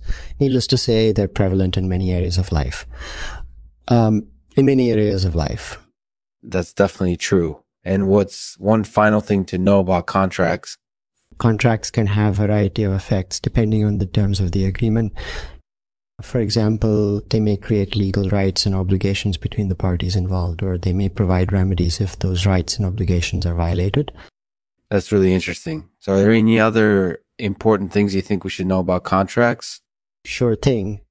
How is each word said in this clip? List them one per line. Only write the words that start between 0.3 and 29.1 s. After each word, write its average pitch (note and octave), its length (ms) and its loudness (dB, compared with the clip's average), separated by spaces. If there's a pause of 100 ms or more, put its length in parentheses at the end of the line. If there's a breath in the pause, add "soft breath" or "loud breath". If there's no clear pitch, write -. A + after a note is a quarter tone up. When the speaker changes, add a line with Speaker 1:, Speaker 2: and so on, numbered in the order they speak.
Speaker 1:
Needless C3 280 2
to B2+ 100 2
say, A2 340 2
they're G2+ 160 0
prevalent F#2+ 500 0
in F#2 120 0
many F#2 220 0
areas F2 260 -2
of F#2 140 -2
life. C#2+ 340 -2 (1040 loud breath)
Um, A2 400 2 (280)
in C3+ 100 6
many C3 260 4
areas G#2 340 2
of E2 100 -2
life. - 420 -4 (640)
Speaker 2:
That's - 320 -6
definitely F#2 440 0
true. E2 460 -2 (200)
And F#2+ 240 0
what's - 520 0
one G#2+ 240 2
final G#2+ 380 2
thing G2 240 0
to F#2 120 -6
know G2 220 4
about F2+ 260 0
contracts? F#2 720 -2 (600)
Speaker 1:
Contracts A2 520 0
can G#2+ 180 0
have G2+ 320 0
a G#2 80 0
variety G#2 360 0
of G2 100 0
effects F#2+ 460 -4
depending A2 440 0
on G#2 140 0
the F#2 80 -2
terms G2 340 0
of F2+ 120 0
the F#2+ 140 0
agreement. A2 480 0 (1080 loud breath)
For - 180 -4
example, G#2+ 840 0 (100)
they A2 80 2
may G#2 180 2
create G2+ 380 -2
legal G2 340 0
rights G2 380 0
and G2 80 0
obligations F#2+ 640 0
between - 320 -4
the F2+ 60 -2
parties F2+ 400 -2
involved, F2+ 460 -2
or F#2 160 -2
they F2 160 -2
may G2 160 0
provide F#2 420 2
remedies F#2 480 0
if G2 200 -4
those F#2 260 0
rights F#2 320 2
and G#2 80 -2
obligations F2+ 600 -2
are E2+ 80 -2
violated. F2 560 -2 (800 loud breath)
Speaker 2:
That's G2 200 -2
really F#2+ 220 4
interesting. F2 560 -4 (100)
So G2 140 -4
are G2 60 4
there G#2 120 6
any A2+ 280 4
other G#2+ 600 2 (180)
important G2+ 520 0
things G#2 220 0
you F#2+ 80 0
think F#2 220 -4
we F#2 80 -6
should F#2 160 -4
know F#2 140 2
about F2+ 220 -2
contracts? G#2 800 -2 (420)